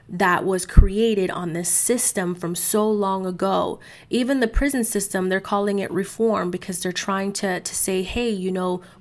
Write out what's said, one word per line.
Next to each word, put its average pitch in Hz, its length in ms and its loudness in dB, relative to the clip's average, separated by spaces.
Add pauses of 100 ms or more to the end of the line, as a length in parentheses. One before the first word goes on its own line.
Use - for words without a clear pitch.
that 180 360 2
was 185 220 0
created 196 640 6
on 170 220 -6
this 170 160 -4
system 196 680 0
from 175 220 -6
so 214 340 2
long 190 340 0
ago. 185 540 -2 (320)
Even 254 300 0
the 233 80 2
prison 269 340 2
system, 196 460 -2
they're 185 100 0
calling 202 400 -2
it 190 140 -4
reform 196 580 -2
because 180 320 -8
they're 185 80 -2
trying 196 440 -4
to, 185 260 -2
to - 120 -10
say, 190 300 -2
"Hey, 233 280 -4
you 185 200 -4
know, 185 300 -2 (200)